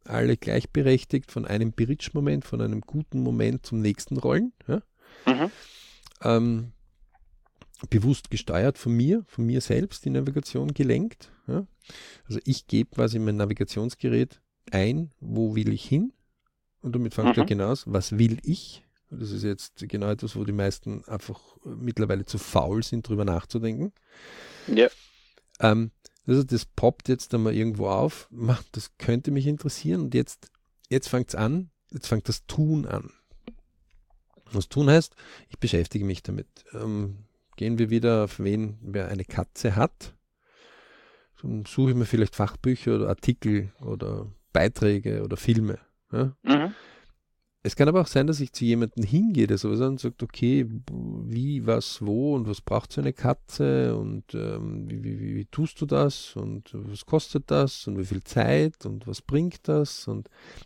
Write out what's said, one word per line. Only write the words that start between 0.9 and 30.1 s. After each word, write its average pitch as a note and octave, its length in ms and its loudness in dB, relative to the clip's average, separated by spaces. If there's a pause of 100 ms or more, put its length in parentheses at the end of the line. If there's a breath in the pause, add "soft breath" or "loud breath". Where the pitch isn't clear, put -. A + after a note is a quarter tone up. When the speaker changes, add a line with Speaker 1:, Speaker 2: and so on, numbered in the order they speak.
Speaker 1:
von A#2 120 -4
einem A2 280 0
Berichtsmoment, C#3+ 720 0
von A#2 160 -4
einem A2 200 -2
guten C#3 440 -4
Moment A#2+ 420 0
zum A2+ 140 -2
nächsten G#2+ 380 0
rollen. E3 340 2 (160)
Ja? F#3 140 0 (440 soft breath)
Speaker 2:
Mhm. C#3 240 2 (720 loud breath)
Speaker 1:
Ähm, A#2 500 2 (1200)
bewusst A#2 400 2
gesteuert G#2+ 480 0
von A#2 140 -2
mir, D3+ 340 4
von A#2 200 -4
mir B2+ 140 2
selbst, - 440 -2
die C#3 60 0
Navigation C3+ 600 -2
gelenkt. D3 600 0 (160)
Ja? F#3 180 -2 (600 loud breath)
Also G#2+ 160 -6
ich - 240 -2
gebe - 260 0
quasi A#2 240 0
mein G#2+ 180 0
Navigationsgerät A2 1040 -2 (300)
ein, B2+ 480 0
wo A2 380 0
will G#2+ 160 0
ich G#2 120 -4
hin? F#3 280 0 (720)
Und B2 120 -6
damit A#2+ 200 -2
fängt A#2 220 2
Speaker 2:
Mhm. - 60 4
Speaker 1:
er D3+ 40 2
genau G2+ 240 0
aus, C#3 180 -2
was G2 280 -2
will A2+ 280 4
ich? - 420 -6 (260)
Das A2+ 200 -10
ist G2 100 -6
jetzt - 460 -8
genau G2+ 200 -4
etwas, G#2+ 280 -4
wo G#2 80 -4
die G#2 80 -4
meisten G#2 540 -4
einfach G#2 340 -10 (240)
mittlerweile A2 640 -2
zu - 120 -6
faul G2+ 460 -2
sind, A#2 240 -6
drüber G#2 160 0
nachzudenken. A2+ 680 -4 (760 loud breath)
Speaker 2:
Ja. A#3 180 6 (720 soft breath)
Speaker 1:
Ähm, A2+ 320 4 (380)
also C3 160 4
das B2 200 0
poppt - 440 0
jetzt - 260 -2
einmal A2 220 2
irgendwo G#2 320 -2
auf, G2 420 -2
ma, A#2 300 0 (100)
das - 280 -12
könnte B2 340 0
mich C#3 160 0
interessieren D#3 540 -2
und B2+ 120 -6